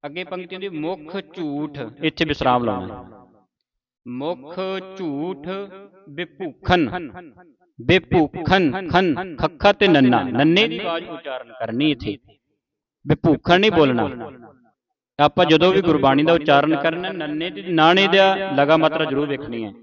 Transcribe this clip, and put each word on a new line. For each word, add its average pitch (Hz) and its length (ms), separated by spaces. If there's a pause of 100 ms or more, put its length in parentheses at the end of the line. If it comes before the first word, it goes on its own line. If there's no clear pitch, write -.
ਅੱਗੇ 151 200
ਪੰਕਤੀ 185 300
ਹੁੰਦੀ, 185 140
ਮੁੱਖ 156 480 (180)
ਝੂਠ, 147 440 (240)
ਇੱਥੇ 160 220
ਵਿਸਰਾਮ 131 400
ਲਾਉਣਾ। - 600 (800)
ਮੁੱਖ 151 540 (380)
ਝੂਠ 156 500 (600)
ਵਿਭੂਖਨ, 170 1000 (680)
ਵਿਭੂਖਨ, 165 1080
ਖਨ, 175 480
ਖੱਖਾ 165 360
ਤੇ 202 160
ਨੰਨਾ, 127 340
ਨੰਨੇ 156 460
ਦੀ 165 100
ਆਵਾਜ਼ 170 300
ਉਚਾਰਨ 131 520
ਕਰਨੀ 120 300
ਇੱਥੇ, 113 260 (880)
ਵਿਭੂਖਨ 175 560
ਨਹੀਂ 214 100
ਬੋਲਣਾ। 131 380 (1120)
ਆਪਾਂ 151 260
ਜਦੋਂ 160 280
ਵੀ 190 100
ਗੁਰਬਾਣੀ 143 400
ਦਾ 165 100
ਉਚਾਰਨ 151 440
ਕਰਨਾ, 165 360
ਨੰਨੇ 156 380
ਦੀ, 196 120
ਨਾਣੇ 180 440
ਦਾ 190 280 (180)
ਲਗਾ 143 240
ਮਾਤਰਾ 160 280
ਜ਼ਰੂਰ 143 240
ਵੇਖਣੀ 117 360
ਹੈ 104 80 (100)